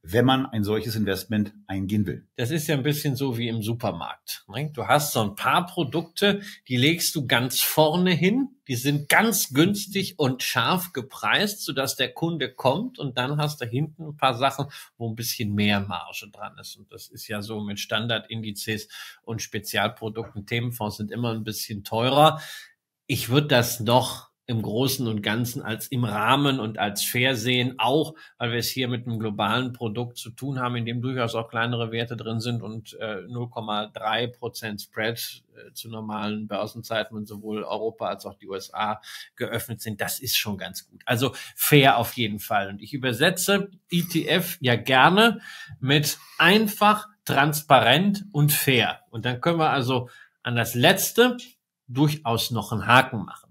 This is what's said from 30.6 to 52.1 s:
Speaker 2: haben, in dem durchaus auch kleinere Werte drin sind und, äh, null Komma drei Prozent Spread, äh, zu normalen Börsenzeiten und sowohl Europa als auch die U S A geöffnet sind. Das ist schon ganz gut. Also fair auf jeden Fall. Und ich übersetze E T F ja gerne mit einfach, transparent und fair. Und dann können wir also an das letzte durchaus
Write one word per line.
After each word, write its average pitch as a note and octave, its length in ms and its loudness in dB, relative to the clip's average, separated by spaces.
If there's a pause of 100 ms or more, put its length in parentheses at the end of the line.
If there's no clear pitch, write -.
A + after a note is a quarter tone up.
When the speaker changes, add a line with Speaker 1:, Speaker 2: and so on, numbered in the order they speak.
Speaker 2:
haben, B2 160 -4
in A#2 100 -4
dem A#2+ 160 -6
durchaus B2+ 320 -2
auch A#2 140 -4
kleinere A#2 420 -2
Werte A#2+ 260 -4
drin A2+ 220 -6
sind A#2 240 -4
und, G#2+ 380 -12
äh, G#2+ 260 -8
null A#2+ 240 -8
Komma G#2+ 360 -4
drei A2 420 -4
Prozent A2+ 520 -10
Spread, - 640 -8 (140)
äh, - 160 -20
zu - 160 -16
normalen G#2+ 580 -6
Börsenzeiten G#2+ 720 -6
und G#2+ 100 -8
sowohl G#2+ 380 -8
Europa G#2+ 420 -4
als G2+ 180 -6
auch G2+ 100 -12
die G2+ 120 -20
U F#2+ 80 -8
S F#2+ 180 -10
A G#2+ 280 -4 (340)
geöffnet A#2 460 -6
sind. G2+ 200 -8
Das G2+ 200 -4
ist B2 180 -4
schon G2+ 200 -4
ganz - 300 -12
gut. - 180 -20
Also B2 280 0 (220)
fair C3+ 420 8
auf A2+ 140 -2
jeden G#2+ 260 -4
Fall. G2 300 -2
Und G2+ 120 -12
ich - 120 -14
übersetze D#3 800 0 (180)
E F3 120 2
T - 260 -2
F F3+ 320 0
ja B2 160 4
gerne E3+ 640 6 (400)
mit D3 380 2 (200)
einfach, G#3 680 4 (160)
transparent C#3+ 1080 4
und D3 220 4
fair. A2+ 480 2 (100)
Und A#2 140 -10
dann B2 160 -2
können - 180 2
wir D3+ 120 4
also B2+ 380 0 (360)
an A#2+ 100 -2
das A#2 220 0
letzte F#3+ 600 4 (520)
durchaus B2+ 640 2